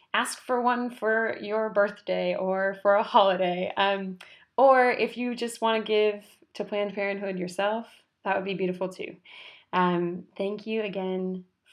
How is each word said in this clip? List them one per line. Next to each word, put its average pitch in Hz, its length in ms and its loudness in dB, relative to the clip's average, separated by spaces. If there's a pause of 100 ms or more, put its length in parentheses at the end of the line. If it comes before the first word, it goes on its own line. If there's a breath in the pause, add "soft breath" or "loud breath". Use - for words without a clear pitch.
(140 soft breath)
ask 240 260 -2
for 247 200 -2
one 240 300 0
for 220 500 0
your 214 300 -4
birthday 185 640 0
or 190 460 -2
for 202 120 6
a 214 80 4
holiday. 190 720 2
Um, 196 420 0 (380 loud breath)
or 254 340 8
if 226 260 -2
you 247 180 -4
just 233 260 -6
wanna 220 220 2
give 208 420 2 (300)
to 202 100 -4
Planned 202 300 -4
Parenthood 196 440 -4
yourself, 202 480 -2 (380)
that 190 120 0
would 190 80 -4
be 196 100 -4
beautiful 185 340 -4
too. - 280 -12 (560 loud breath)
Um, 175 520 0 (140)
thank 208 280 -6
you 220 160 -4
again 185 600 -6 (280)